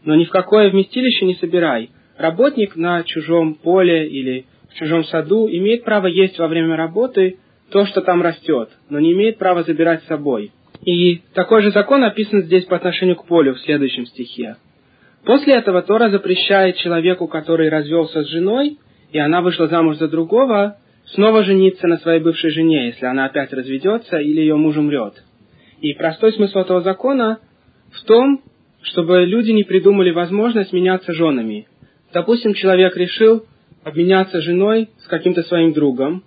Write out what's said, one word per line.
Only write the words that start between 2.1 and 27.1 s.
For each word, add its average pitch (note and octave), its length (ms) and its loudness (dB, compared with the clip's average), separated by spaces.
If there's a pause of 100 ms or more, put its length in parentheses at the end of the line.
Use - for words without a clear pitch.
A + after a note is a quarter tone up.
Работник G#3+ 560 0
на E3+ 300 -2
чужом D#3+ 500 -2
поле E3+ 540 0
или C3 380 -8 (240)
в - 40 -20
чужом D#3+ 300 -2
саду E3+ 440 -2
имеет G#3+ 360 -2
право G#3 240 0
есть F#3 300 0
во E3 100 -2
время E3 260 -2
работы F#3 640 -2 (340)
то, G3+ 160 2
что G3 140 -4
там F3+ 220 0
растет, D#3 480 -2 (200)
но D3 80 -6
не E3 140 2
имеет A3 260 0
права F3+ 240 0
забирать E3 400 0
с - 60 -20
собой. C#3+ 420 -4 (340)
И F3 360 0 (140)
такой G#3 280 4
же G#3 80 2
закон A#3 320 2
описан G#3 400 0
здесь F3+ 220 0
по F3+ 120 -2
отношению F3+ 400 -2
к - 100 -20
полю C#3+ 280 2
в - 60 -14
следующем C#3 460 -4
стихе. A#2 500 -12 (680)
После C#4 300 4
этого G3 280 0
Тора A3 280 2
запрещает F#3+ 680 0
человеку, E3+ 520 -2
который D#3+ 400 -2
развелся D#3 560 -2
с C#3+ 40 -10
женой, A3 500 -2 (340)
и D3+ 60 -4
она E3+ 240 0
вышла E3+ 260 0
замуж D#3+ 300 0
за D#3+ 100 -2
другого, G3+ 680 0 (280)
снова G#3+ 380 2
жениться F#3+ 420 2
на E3+ 120 0
своей E3 220 0
бывшей D#3+ 300 -2
жене, D#3 360 0
если A#2+ 180 -8
она C3+ 220 -2
опять C3+ 260 -6
разведется D3 680 -4
или D3+ 220 -2
ее D#3 160 2
муж D3+ 200 0
умрет. D3 460 -4 (580)
И D3 140 -4
простой F#3 380 0
смысл G3 280 -2
этого F#3 200 0
закона A3 600 -2 (500)